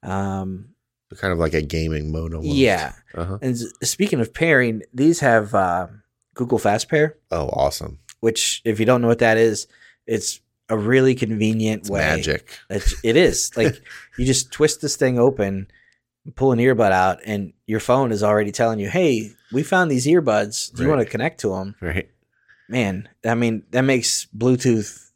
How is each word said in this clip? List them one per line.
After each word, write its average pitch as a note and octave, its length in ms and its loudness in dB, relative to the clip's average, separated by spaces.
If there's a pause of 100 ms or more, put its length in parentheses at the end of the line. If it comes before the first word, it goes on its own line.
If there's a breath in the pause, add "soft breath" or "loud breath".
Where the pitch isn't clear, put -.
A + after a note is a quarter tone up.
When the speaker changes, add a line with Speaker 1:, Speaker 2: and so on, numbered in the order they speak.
Speaker 1:
Um, F#2+ 640 -6 (480)
Speaker 2:
Kind F#2+ 160 -2
of E2 60 -2
like D#2+ 160 0
a D#2 80 2
gaming D#2 480 -4
mode D#2+ 240 -6
almost. C#3+ 200 -4
Speaker 1:
Yeah. F#2+ 380 2 (220)
Speaker 2:
Uh-huh. F2+ 260 -6
Speaker 1:
And C3 140 -4
s-, A#2 100 -8 (240)
speaking F#3+ 300 -2
of A2+ 140 -4
pairing, B2+ 500 0 (100)
these D3+ 280 2
have, A2+ 340 4
uh, F2+ 320 2 (480)
Google A#2+ 240 0
Fast G#2 300 0
Pair. D#3 280 0 (140)
Speaker 2:
Oh, D#2+ 220 -4
awesome. C#2+ 460 -2 (200)
Speaker 1:
Which, - 460 -2
if G#2+ 140 -2
you A2+ 60 2
don't B2 160 4
know A#2+ 60 2
what A#2 120 2
that A2 180 4
is, A2+ 280 2 (400 soft breath)
it's - 360 -6 (280)
a A2 80 0
really B2+ 380 4
convenient A2 680 -2
Speaker 2:
It's G#2 60 -12
Speaker 1:
way. G2 120 -2
Speaker 2:
magic. D2+ 460 -2 (220 loud breath)
Speaker 1:
It's, - 240 -2 (100)
it A2+ 120 2
is. D#3+ 380 2
Speaker 2:
<laughs> - 20 -8
Speaker 1:
Like, A#2+ 260 0 (360 loud breath)
you B2 80 -2
just B2+ 260 0
twist D3+ 300 0
this D3 140 -4
thing B2+ 220 0
open, G2+ 500 0 (680 soft breath)
pull C3+ 160 2
an A#2+ 80 2
earbud A#2 320 4
out, F#2 340 2
and G2+ 280 -6 (120)
your G#2+ 140 -2
phone B2 320 0
is G#2 120 -2
already G#2 280 2
telling A2+ 280 0
you, G2 100 -4
"Hey, A#2+ 420 0 (220)
we C3+ 100 0
found F#3 260 2
these B2+ 160 0
earbuds. A#2 680 0
Do A#2+ 100 -4
you C3+ 60 2
Speaker 2:
Right. D3+ 80 2
Speaker 1:
wanna A#2 120 2
connect C3 320 -6
to G2 140 -2
'em?" F#2+ 260 -10
Speaker 2:
Right. E2+ 280 -4 (580 soft breath)
Speaker 1:
Man, G2+ 400 -4 (160)
I A#2 120 0
mean, A2+ 260 -2 (100)
that B2+ 120 0
makes C3 420 0 (100)
Bluetooth A#2+ 800 0